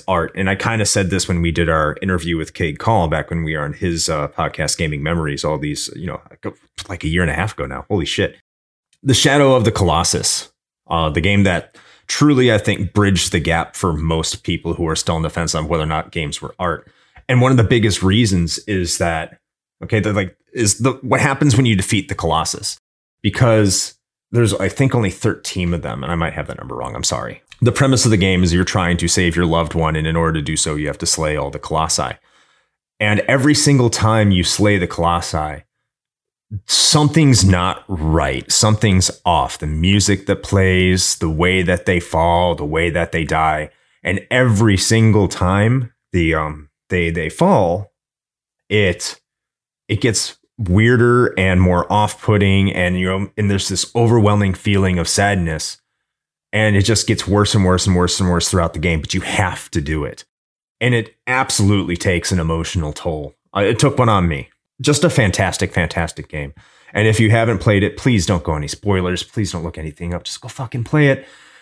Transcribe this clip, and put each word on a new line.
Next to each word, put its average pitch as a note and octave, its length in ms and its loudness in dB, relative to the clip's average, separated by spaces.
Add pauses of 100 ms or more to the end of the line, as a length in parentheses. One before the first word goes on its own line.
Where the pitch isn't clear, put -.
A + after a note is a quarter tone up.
art. F2 260 -2
And F#2+ 140 -4
I G2 60 0
kinda A2 320 -2
said F#2+ 240 0
this F#2 180 -2
when E2+ 140 0
we E2+ 80 0
did E2 180 0
our D#2 320 0
interview F2 380 -4
with D#2 160 -10
Cade D#2 240 -4
Call G2 300 0
back D#2 200 -4
when E2 140 -4
we D#2 140 -4
were D2+ 60 -4
on D2 120 -6
his, E2+ 340 -4
uh, D2 200 -4
podcast, D#2 500 -6
Gaming D2+ 240 -4
Memories, D#2 420 -4
all D2+ 140 -2
these, D2 360 -8
you E2+ 120 -12
know, D2 140 -10 (680)
like F2+ 160 -8
a D#2+ 40 -4
year F2 140 0
and D#2+ 80 0
a D2 40 -2
half F#2 180 -2
ago - 140 -8
now. C2 220 -10
Holy F#2+ 180 -2
shit. - 300 -2 (640)
The C3+ 120 2
Shadow C#3 400 4
of A#2+ 100 4
the A2 80 2
Colossus, E2 800 -2 (360)
uh, E2 220 0
the D#2+ 100 -2
game G2+ 240 4
that F2+ 320 -2 (300)
truly, B2+ 460 4
I G#2+ 60 4
think, G2+ 340 -4
bridged G2 400 2
the F2 80 2
gap E2 360 -2
for F2 160 -2
most D#2+ 520 -4
people E2 300 -4
who E2+ 140 -4
are D#2+ 80 -4
still E2+ 200 -4
on D#2+ 60 -2
the D2+ 80 -4
fence E2 240 -4
on D#2+ 140 -4
whether E2 140 -2
or D#2 40 -4
not D#2 240 -4
games D2 300 -6
were - 180 -14
art. E2+ 320 -6 (380)
And B2+ 120 4
one C3 100 4
of C3 60 4
the A#2 80 4
biggest G#2+ 380 2
reasons F#2+ 580 0
is F#2 380 -4
that E2 420 -4 (420)
okay, G#2+ 180 0
the, G#2 120 -2
like, F#2+ 240 -4 (160)
is A2 260 -2
the, B2 140 0 (100)
what C3 180 0
happens C#3 360 2
when C3 100 4
you A2+ 100 4
defeat F#2+ 320 -2
the G2 60 -8
Colossus. - 640 -4 (440)
Because A2 760 2 (320)
there's, A2+ 240 2
I F#2+ 140 -2
think, C3 260 0
only A2 160 0
thirteen F2+ 640 -4
of D#2 80 -6
them, C2+ 200 -8
and C#2 80 -6
I E2+ 60 -2
might E2 160 -2
have D2+ 160 -8
that - 100 -12
number B1+ 180 -12
wrong, B1+ 200 -8
I'm B1 80 -6
sorry. - 380 -6 (180)
The A#2 120 4
premise C3+ 320 2
of B2 60 4
the A2 60 4
game F#2 260 2
is E2+ 100 2
you're F2 120 2
trying F2 320 0
to E2+ 120 -2
save F2 280 0
your F2 100 2
loved E2 280 0
one, D#2+ 200 0
and D#2 120 -4
in D#2+ 100 -2
order E2 240 0
to - 20 -4
do D#2 140 -6
so, D#2 180 -4
you D2+ 140 -4
have C#2+ 100 -8
to E2+ 80 -8
slay D2+ 300 -2
all C#2+ 140 -6
the D2 100 -10
Colossi. D#2 560 -4 (840)
And G#2 220 2
every C3+ 340 2
single C3 360 4
time A2 420 2
you F2 100 2
slay G2+ 360 2
the F2 100 -2
Colossi, D#2+ 760 -4 (1040)
something's D3 800 4
not F2+ 440 2
right. D#2 640 0
Something's G#2 600 2 (140)
off. D2+ 340 0
The D#2 80 -8
music F#2+ 600 0
that - 160 -2
plays, F#2 720 2
the E2 140 -2
way F2+ 320 0
that F2+ 240 -2
they F2+ 140 2
fall, E2+ 540 0
the D#2 100 -8
way D#2+ 260 -2
that E2 220 -2
they E2 120 -2
die. D#2 460 -2 (320)
And F#2+ 280 -4
every A2+ 460 4
single A2 520 4
time G#2+ 640 0 (200)
the, E2 220 0
um, D2+ 340 -6 (200)
they, F2 220 -2
they E2 180 -4
fall, G#2 640 0 (760)
it, G2 520 -2 (680)
it G#2 120 -2
gets - 360 -2 (220)
weirder A#2 800 4
and F#2 220 2
more F2+ 320 2
off-putting, G2 800 2
and, F2+ 260 0
you F#2 80 -2
know, F#2+ 300 -4
and G#2 140 0
there's G2 180 -2
this - 280 -4
overwhelming G#2 580 4
feeling F#2+ 440 0
of E2 100 -4
sadness, F#2 720 -2 (720)
and G#2+ 240 2
it G#2 60 4
just G#2 240 0
gets - 200 -2
worse G2+ 280 2
and G2+ 100 2
worse F2+ 220 2
and F#2+ 100 4
worse F2 240 0
and F#2 80 0
worse F2 220 0
throughout E2+ 240 0
the - 40 -8
game, E2 220 -2
but - 140 -6
you F#2 80 -4
have - 480 -4
to E2+ 100 -4
do D2+ 240 -4
it. - 200 -12 (560)
And B2 140 2
it A2+ 200 -2 (120)
absolutely G2+ 680 0
takes F2 360 -2
an F#2 80 2
emotional D#2+ 520 -4
toll. D2+ 420 -8 (220)
Uh, G2 40 0
it G#2 180 2
took C#3+ 200 2
one A#2+ 100 4
on F#2+ 200 4
me. C#2+ 220 -6 (300)
Just C#3+ 240 2
a D#3+ 60 4
fantastic, F#2+ 600 0
fantastic E2 560 -4
game. C#2+ 240 -10 (400)
And G#2+ 140 2
if A2 140 4
you A2 100 4
haven't A2+ 280 2
played G2+ 260 2
it, - 120 -2
please A2+ 300 0
don't F2 160 0
go D#2 140 -4
any D2 120 -6
spoilers. F#2 540 -2
Please G#2 300 -6
don't E2+ 100 -8
look D#2+ 160 -10
anything D#2+ 340 -10
up. F2 120 -8
Just - 160 -12
go B2 80 -14
fucking A#2+ 360 -8
play D3+ 240 2
it. C3+ 160 0 (380)